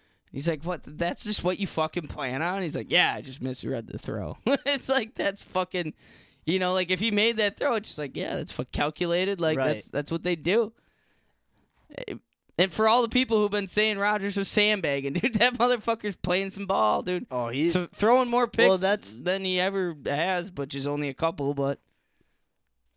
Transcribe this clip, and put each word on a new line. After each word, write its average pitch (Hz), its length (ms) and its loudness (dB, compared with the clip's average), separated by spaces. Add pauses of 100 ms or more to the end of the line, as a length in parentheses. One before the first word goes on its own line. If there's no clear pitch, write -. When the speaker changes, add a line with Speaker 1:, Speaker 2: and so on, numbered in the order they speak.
(300)
Speaker 1:
He's 143 180 -6
like, 160 160 -2
"What? 175 200 -4
That's 160 400 -4
just 202 180 0
what 180 160 0
you 190 80 -2
fucking 160 420 -2
plan 135 340 -4
on?" 185 200 -2
He's 160 140 -4
like, 117 160 -6
"Yeah, 165 220 4
I 110 80 -6
just 135 200 -14
misread 127 460 -4
the - 100 -8
throw." 104 440 -6
<laughs> - 40 -4 (200)
It's 277 220 -2
like, 254 280 0
that's - 260 -4
fucking, 180 520 -4 (500)
you 185 160 2
know, 185 140 2
like, 185 180 0
if 180 80 0
he 226 120 0
made 214 260 2
that 208 180 0
throw, 269 180 0
it's 214 140 -4
just - 100 -10
like, 147 180 -8
yeah, - 200 -4
that's 156 160 -6
fuck - 200 -6
calculated. 175 680 0
Like, 160 180 2
Speaker 2:
Right. 131 160 2
Speaker 1:
that's, 104 140 -8
that's 147 240 -4
what 165 100 -2
they 180 140 0
do. 202 360 0 (1900)
And 185 140 2
for 220 160 2
all 240 140 6
the 226 80 0
people 226 280 2
who've 208 120 4
been 202 160 -2
saying 214 320 0
Rodgers 202 400 0
was 196 100 0
sandbagging, 160 640 2
<laughs> 165 80 0
dude, 240 140 0
that 247 200 4
motherfucker's 226 600 0
playing 190 340 0
some 196 160 -6
ball, 208 360 2
dude. 180 280 -4
Speaker 2:
Oh, 123 180 -2
he's 147 260 0
Speaker 1:
Th-, 175 160 0
throwing 240 400 4
more 240 180 2
picks 208 200 6
Speaker 2:
Well, 190 100 6
that's 190 360 0
Speaker 1:
than 180 300 -2
he 185 160 0
ever 185 340 0 (120)
has, 175 460 0
which 143 220 -6
is 139 120 -2
only 147 240 -2
a 131 40 -10
couple, 139 380 -2
but 139 260 -2 (1200)